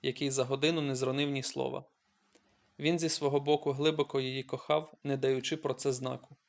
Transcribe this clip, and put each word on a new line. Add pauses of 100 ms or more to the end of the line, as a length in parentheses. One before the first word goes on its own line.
який
за
годину
не
зронив
ні
слова. (960)
Він
зі
свого
боку
глибоко
її
кохав, (100)
не
даючи
про
це
знаку. (140)